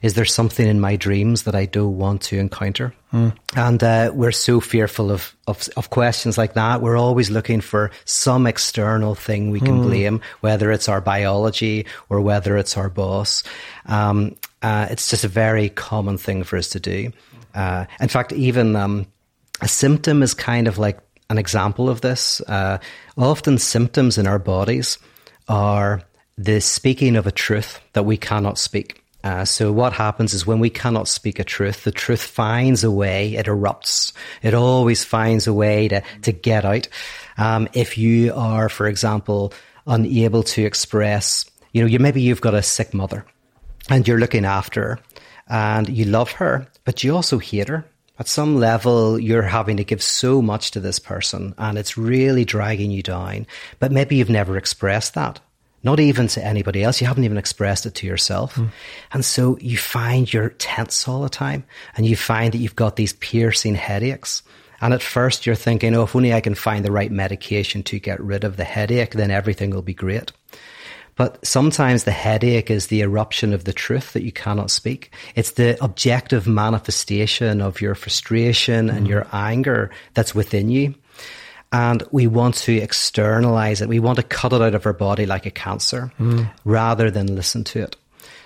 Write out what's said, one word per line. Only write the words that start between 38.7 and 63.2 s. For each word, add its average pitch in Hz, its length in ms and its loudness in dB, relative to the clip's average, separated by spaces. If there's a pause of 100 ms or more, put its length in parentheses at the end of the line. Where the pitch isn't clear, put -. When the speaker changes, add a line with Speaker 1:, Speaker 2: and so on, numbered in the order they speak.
Speaker 1:
for - 160 -2
example, 104 680 -2 (340)
unable 113 560 2
to - 200 -2
express, 104 840 0 (280)
you 117 100 2
know, 117 60 4
you, 117 100 4
maybe 135 240 4
you've 123 200 2
got 110 120 2
a 104 80 2
sick - 300 -4
mother 95 320 -6 (640)
and 131 180 4
you're 117 140 4
looking 113 240 2
after 98 380 -2
her 113 160 -6 (500)
and 107 400 0
you 113 160 -2
love 110 280 0
her, 131 340 -2 (180)
but - 180 -4
you 139 140 0
also 165 220 0
hate 101 300 -4
her. 156 180 -6 (320)
At - 100 -10
some 151 320 0
level, 113 580 2
you're 113 240 2
having 104 360 -2
to 104 60 -4
give - 180 -4
so 127 400 2
much 107 300 -2
to 104 80 -8
this 95 180 -4
person 95 580 -8
and 107 220 -4
it's - 180 -8
really 127 480 2
dragging 104 460 -2
you 95 120 -4
down, 95 440 -6 (340)
but 131 100 2
maybe 139 260 2
you've 120 120 4
never 98 300 0
expressed - 560 -2
that. - 260 -6 (420)
Not 147 180 2
even 123 280 4
to - 140 -4
anybody 101 400 -2
else. 123 200 0
You 123 40 2
haven't 127 180 2
even 104 120 0
expressed 98 480 -2
it 104 120 -8
to - 100 -6
yourself. 95 480 -2
Speaker 2:
Mm. 113 140 0 (440)
Speaker 1:
And 135 100 -2
so 127 380 2
you 120 160 -4
find 120 560 0
you're 113 160 2
tense - 580 -4
all 131 140 -4
the 143 80 -4
time 139 360 -6 (300)
and 113 120 2
you 113 100 4
find 113 380 0
that 117 40 -2
you've 120 160 -4
got 107 220 0
these 104 160 -2
piercing 113 640 0